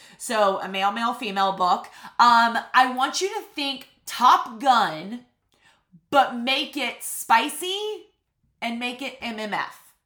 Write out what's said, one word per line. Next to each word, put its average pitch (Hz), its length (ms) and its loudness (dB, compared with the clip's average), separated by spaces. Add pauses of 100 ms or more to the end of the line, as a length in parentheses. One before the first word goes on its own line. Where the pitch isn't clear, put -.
(160)
so 202 440 0
a 185 80 -8
male, 196 240 0
male, 233 200 -2
female 196 400 -2
book. 185 360 0 (300)
Um, 233 400 6 (140)
I 254 240 6
want 269 240 0
you 381 80 -2
to 427 140 -6 (120)
think 277 340 -6 (180)
Top 262 540 2
Gun, 214 680 0 (840)
but 262 240 2
make 254 400 -4
it 247 280 -6
spicy 359 1040 -2 (560)
and 233 160 -6
make 247 240 -8
it 254 180 -10
M 220 180 -10
M 208 140 -8
F. - 400 -8 (140)